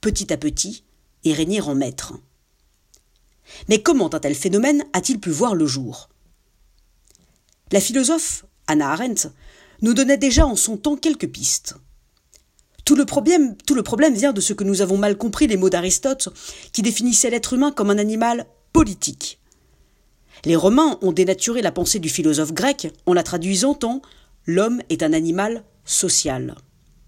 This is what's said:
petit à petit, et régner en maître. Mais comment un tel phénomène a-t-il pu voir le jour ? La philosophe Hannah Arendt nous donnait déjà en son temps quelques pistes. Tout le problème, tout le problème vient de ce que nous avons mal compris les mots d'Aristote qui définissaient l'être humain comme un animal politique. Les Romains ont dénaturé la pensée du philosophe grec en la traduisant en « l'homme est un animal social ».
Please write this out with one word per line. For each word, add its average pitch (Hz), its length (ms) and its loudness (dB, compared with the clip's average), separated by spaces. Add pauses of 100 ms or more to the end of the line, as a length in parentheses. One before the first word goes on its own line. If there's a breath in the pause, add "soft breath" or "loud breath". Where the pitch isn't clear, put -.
petit 202 300 -2
à 147 60 -2
petit, 151 460 -6 (420)
et 156 80 4
régner 170 280 0
en 143 140 -4
maître. 131 380 -4 (1500 loud breath)
Mais 214 140 4
comment 240 320 2
un 156 60 -4
tel 143 160 -2
phénomène 262 580 2
a-t-il 202 260 -2
pu 170 120 -4
voir 202 240 0
le 160 100 2
jour ? 131 440 -8 (1600)
La 196 100 4
philosophe 269 640 -2 (220)
Hannah 147 240 2
Arendt 196 380 -4 (520 soft breath)
nous 226 120 2
donnait 269 240 4
déjà 269 280 4
en 240 100 -2
son 214 220 -2
temps 294 180 -2
quelques 285 340 -2
pistes. - 460 -6 (1120)
Tout 294 100 6
le 277 100 4
problème, 285 500 2 (120)
tout 277 80 2
le 214 80 0
problème 254 320 2
vient 254 180 2
de 202 80 -2
ce - 120 -2
que 208 100 -6
nous 196 180 0
avons 196 160 2
mal 202 200 0
compris 233 300 0
les 208 100 2
mots 185 120 4
d'Aristote 185 600 -2 (420 loud breath)
qui 226 100 -2
définissaient 240 480 0
l'être 233 240 -4
humain 277 180 2
comme 208 180 0
un 208 100 2
animal 226 480 -2 (260)
politique. - 640 -2 (1080 soft breath)
Les 165 100 2
Romains 233 460 4
ont 185 100 2
dénaturé 185 500 0
la 175 100 0
pensée 180 280 -2
du 160 100 -6
philosophe 156 440 0
grec 185 400 -2 (120)
en 180 80 2
la 175 100 2
traduisant 185 600 -2
en « 247 180 -4 (440 soft breath)
l'homme 220 440 0
est 165 140 -2
un 156 100 2
animal 190 500 -2 (220)
social ». 131 680 -2 (520)